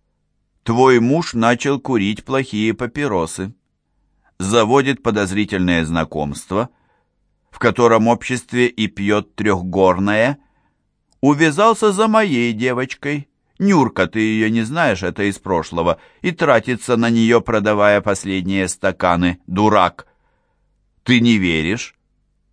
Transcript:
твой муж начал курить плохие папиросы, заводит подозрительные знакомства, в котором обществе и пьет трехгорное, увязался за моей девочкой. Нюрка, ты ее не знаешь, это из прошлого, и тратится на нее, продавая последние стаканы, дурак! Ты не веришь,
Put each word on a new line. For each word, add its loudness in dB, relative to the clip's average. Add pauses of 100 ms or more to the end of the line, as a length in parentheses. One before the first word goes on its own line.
(640)
твой 4
муж -2
начал -2
курить -4
плохие -4
папиросы, -6 (880)
заводит 0
подозрительные -2
знакомства, -6 (800)
в -20
котором 4
обществе -2
и -4
пьет -4
трехгорное, 0 (840)
увязался 2
за 0
моей 0
девочкой. -4 (300)
Нюрка, 2
ты -4
ее 0
не 0
знаешь, -2
это -4
из -4
прошлого, -2 (220)
и -2
тратится 0
на 0
нее, 4
продавая 2
последние -4
стаканы, -2
дурак! 2 (1000)
Ты 2
не 4
веришь, -4 (580)